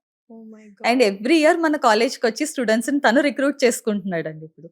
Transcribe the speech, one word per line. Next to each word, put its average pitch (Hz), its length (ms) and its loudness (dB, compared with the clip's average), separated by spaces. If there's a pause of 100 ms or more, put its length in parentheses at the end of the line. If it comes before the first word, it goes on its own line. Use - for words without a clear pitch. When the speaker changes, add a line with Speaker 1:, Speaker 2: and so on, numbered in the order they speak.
(300)
Speaker 1:
Oh 226 140 -20
my 220 180 -20 (180)
Speaker 2:
And 233 180 0
Speaker 1:
God. 247 80 6
Speaker 2:
every 208 300 0
year 311 200 4
మన 320 220 0
కాలేజ్కి 233 480 0
వచ్చి 226 200 -2
స్టూడెంట్స్‌ని 240 540 -2
తను 240 220 4
రిక్రూట్ 277 360 -2
చేసుకుంటున్నాడండి 180 880 -4
ఇప్పుడు. 156 280 -20